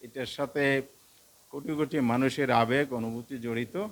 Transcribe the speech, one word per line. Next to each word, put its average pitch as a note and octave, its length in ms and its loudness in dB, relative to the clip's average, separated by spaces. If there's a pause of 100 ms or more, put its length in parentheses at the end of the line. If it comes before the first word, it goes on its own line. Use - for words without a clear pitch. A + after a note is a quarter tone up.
এটার A#2+ 320 -8
সাথে C#3+ 260 -2 (880)
কোটি C#3+ 280 -6
কোটি D3+ 180 0 (140)
মানুষের C3 380 2 (120)
আবেগ B2+ 240 2 (140)
অনুভূতি A#2 360 -8 (100)
জড়িত। A#2 300 -4 (160)